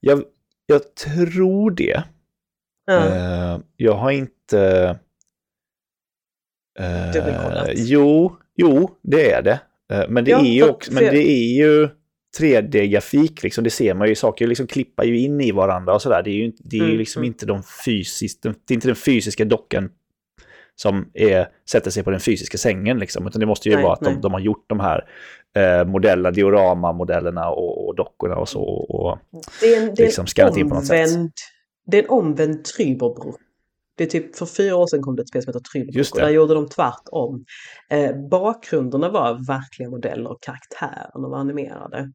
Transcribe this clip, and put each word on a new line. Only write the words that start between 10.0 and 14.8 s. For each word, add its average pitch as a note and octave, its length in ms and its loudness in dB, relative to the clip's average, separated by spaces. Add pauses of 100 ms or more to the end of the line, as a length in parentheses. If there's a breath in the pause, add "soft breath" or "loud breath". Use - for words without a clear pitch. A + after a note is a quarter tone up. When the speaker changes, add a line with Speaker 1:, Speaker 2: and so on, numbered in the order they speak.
Speaker 1:
men A#2+ 160 0
det B2 60 2
Speaker 2:
Ja, - 100 6
Speaker 1:
är D3 120 6
ju B2 100 4
Speaker 2:
för, D#3 80 8
Speaker 1:
också, - 220 -6
men - 120 4
Speaker 2:
för - 80 4
Speaker 1:
det D3 180 4
är A#2+ 240 2
ju D3+ 340 4 (500)
tre C#3+ 220 4
D-grafik, G#2 840 0
liksom. A2+ 220 -4
Det A#2 60 2
ser G#2 240 0
man G#2 140 2
ju, A2 60 4
saker A2+ 320 0
liksom A#2+ 200 -2
klippar - 380 -4